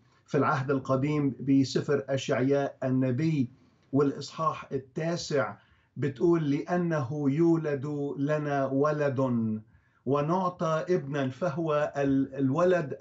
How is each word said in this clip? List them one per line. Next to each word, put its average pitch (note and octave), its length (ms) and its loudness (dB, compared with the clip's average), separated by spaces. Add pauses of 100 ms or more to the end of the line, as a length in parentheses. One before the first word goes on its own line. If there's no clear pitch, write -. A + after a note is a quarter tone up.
(260)
في D3+ 120 -2
العهد C#3 320 0
القديم C#3 680 0
بسفر C#3 680 2
أشعياء C#3 760 0
النبي C3 640 0 (440)
والإصحاح C#3+ 800 -2
التاسع، D3 800 -4 (420)
بتقول: D3+ 540 2
"لأنه D3+ 800 -2
يولد D3 880 0
لنا C#3+ 480 0
ولد C#3+ 540 2 (840)
ونعطى D#3+ 840 0
ابنا"، C#3+ 400 0
فهو D3+ 680 -2
ال-، C3+ 380 0
الولد D3 680 2